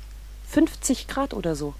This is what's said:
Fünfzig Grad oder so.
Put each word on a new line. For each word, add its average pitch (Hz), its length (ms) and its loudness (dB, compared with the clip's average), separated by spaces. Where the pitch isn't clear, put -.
Fünfzig - 600 4
Grad 269 260 -2
oder 170 220 0
so. 143 240 -2